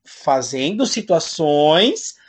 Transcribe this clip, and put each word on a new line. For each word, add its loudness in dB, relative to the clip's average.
fazendo -2
situações 0